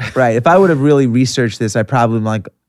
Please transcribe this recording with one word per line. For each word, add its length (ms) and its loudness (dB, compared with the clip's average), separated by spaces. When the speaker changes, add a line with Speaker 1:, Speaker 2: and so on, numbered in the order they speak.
Speaker 1:
<laughs> 80 -10
Speaker 2:
Right. 200 2
If 120 0
I 100 4
would 120 4
have 120 0
really 260 2
researched 520 -2
this, 160 -4
I 80 0
probably, 380 0
like, 260 -6